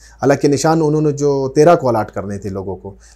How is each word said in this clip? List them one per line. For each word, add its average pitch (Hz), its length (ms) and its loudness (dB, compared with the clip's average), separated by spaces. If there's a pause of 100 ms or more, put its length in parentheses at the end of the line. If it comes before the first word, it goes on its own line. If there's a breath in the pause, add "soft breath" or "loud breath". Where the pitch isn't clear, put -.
(220 soft breath)
हालांकि 139 260 2
निशान 160 340 2
उन्होंने 151 320 0
जो 139 340 -2
तेरह 151 260 6
को 170 140 0
अलाट 107 220 -2
करने 101 280 -8
थे 98 120 -8
लोगों 95 260 -8
को, 98 200 -18 (200 soft breath)